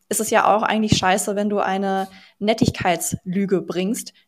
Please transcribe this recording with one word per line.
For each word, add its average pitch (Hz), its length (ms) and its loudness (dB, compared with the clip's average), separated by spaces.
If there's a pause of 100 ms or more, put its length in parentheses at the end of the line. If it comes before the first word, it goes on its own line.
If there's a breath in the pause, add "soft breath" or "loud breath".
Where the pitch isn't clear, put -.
ist 208 100 -4
es 220 120 -4
ja 208 220 4
auch 214 120 2
eigentlich 214 340 2
scheiße, 196 380 0
wenn 208 120 -2
du 202 120 0
eine 190 480 -2 (320 loud breath)
Nettigkeitslüge 196 1200 0
bringst, 185 500 -4 (160 soft breath)